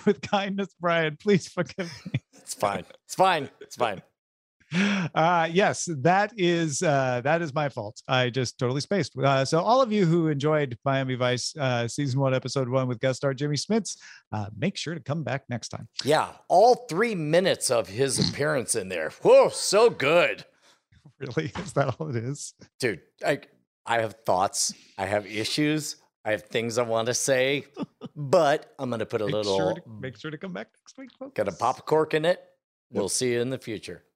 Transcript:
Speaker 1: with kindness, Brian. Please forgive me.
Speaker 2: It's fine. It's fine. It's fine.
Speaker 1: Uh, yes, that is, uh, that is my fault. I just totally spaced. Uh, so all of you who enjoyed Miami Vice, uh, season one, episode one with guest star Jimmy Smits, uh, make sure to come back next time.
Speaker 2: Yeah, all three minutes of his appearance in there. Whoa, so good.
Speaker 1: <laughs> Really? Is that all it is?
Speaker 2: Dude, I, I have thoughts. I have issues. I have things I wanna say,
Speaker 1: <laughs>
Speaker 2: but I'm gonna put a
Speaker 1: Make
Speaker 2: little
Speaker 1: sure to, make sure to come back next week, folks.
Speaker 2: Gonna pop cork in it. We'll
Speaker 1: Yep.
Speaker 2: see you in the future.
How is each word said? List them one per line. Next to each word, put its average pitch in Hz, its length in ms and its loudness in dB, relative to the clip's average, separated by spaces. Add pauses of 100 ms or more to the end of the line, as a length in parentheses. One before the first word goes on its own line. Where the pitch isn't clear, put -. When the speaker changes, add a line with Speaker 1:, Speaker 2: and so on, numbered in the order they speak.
Speaker 1:
with 202 160 2
kindness, 196 460 -2 (120)
Brian. 165 400 0
Please 202 280 2
forgive 175 420 -6 (240)
me. - 80 -4 (120)
Speaker 2:
It's - 200 -16
fine. 98 300 -2 (220)
It's - 100 -14
fine. 170 340 2 (120)
It's - 160 -18
fine. 110 240 -2 (720)
Speaker 1:
Uh, 175 800 2
yes, 180 460 0
that 185 400 2
is, 170 440 0
uh, 135 440 2
that 165 160 2
is 156 120 -6
my 147 140 0
fault. 113 400 -10
I 127 220 2
just 120 280 -2
totally 131 220 -2
spaced. 156 380 -4
Uh, 135 260 2
so 160 160 0
all 220 220 4
of 233 100 0
you 208 140 2
who 160 240 2
enjoyed 147 560 0
Miami 135 300 0
Vice, 123 440 -2
uh, 120 300 0
season 139 320 -2
one, 135 120 2
episode 131 360 -2
one 131 180 0
with 123 140 -6
guest 131 160 0
star 139 160 -2
Jimmy 147 240 -4
Smits, - 400 -2 (340)
uh, 107 140 -4 (120)
make 160 200 -4
sure 151 160 -8
to 160 80 -10
come 151 220 -6
back 127 260 -6
next 120 200 -8
time. - 200 -12 (160)
Speaker 2:
Yeah, 127 240 2 (180)
all 233 420 6
three 214 260 0
minutes 160 540 2
of 113 200 2
his 120 400 0
appearance 135 460 -2
in 101 120 -2
there. 85 220 -4 (120)
Whoa, 247 280 8
so 220 400 4
good. 139 600 2
Speaker 1:
<laughs> - 60 -20 (640)
Really? 135 400 -4
Is 180 140 -10
that 139 260 0
all 156 100 -6
it 127 60 -4
is? 123 400 -8 (240)
Speaker 2:
Dude, 104 200 -2 (240)
I, 151 180 0 (440)
I 117 160 0
have 110 140 -4 (100)
thoughts. 95 480 0 (240)
I 98 80 -2
have 101 220 0
issues. 147 720 -2 (280)
I 110 60 -2
have 104 140 -2
things 117 340 -2
I - 40 2
wanna 113 300 0
say, 131 520 0 (260)
Speaker 1:
<laughs> - 240 -20
Speaker 2:
but 151 640 2
I'm 131 100 -4
gonna 110 160 -4
put 110 160 -4
a 104 40 0
Speaker 1:
Make 101 100 -2
Speaker 2:
little 104 220 0
Speaker 1:
sure 92 180 2
to, 170 60 -10 (180)
make 131 180 -12
sure 156 140 -12
to 151 80 -12
come 190 140 -12
back 208 160 -10 (120)
next - 160 -20
week, 262 220 -18
folks. 269 160 -16
Speaker 2:
Gonna 196 160 -2
pop 123 340 -4
cork 156 300 0
in 151 100 -2
it. - 160 0 (500)
We'll 107 120 -2
Speaker 1:
Yep. 92 80 -4
Speaker 2:
see 127 220 0
you 120 80 0
in 123 100 -2
the 127 80 -6
future. 95 440 -12 (120)